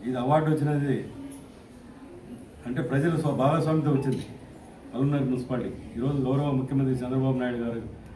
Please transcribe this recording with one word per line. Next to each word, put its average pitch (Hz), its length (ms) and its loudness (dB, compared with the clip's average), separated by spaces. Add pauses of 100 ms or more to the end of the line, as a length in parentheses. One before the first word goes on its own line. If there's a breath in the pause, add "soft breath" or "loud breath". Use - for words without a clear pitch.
ఇది 123 140 -2
అవార్డు 151 320 4
వచ్చినది 143 580 2 (1600)
అంటే 127 160 -2
ప్రజల 151 340 2
స్వ-, 147 140 2
భాగస్వామ్యత 151 580 4
వచ్చింది 135 380 2 (680)
పలమనేరు 139 300 2
మున్సిపాలిటీ. 123 720 -4
ఈరోజు 135 240 0
గౌరవ 139 280 2
ముఖ్యమంత్రి 131 440 2
చంద్రబాబు 131 440 2
నాయుడు 123 180 0
గారు 117 240 -2 (360)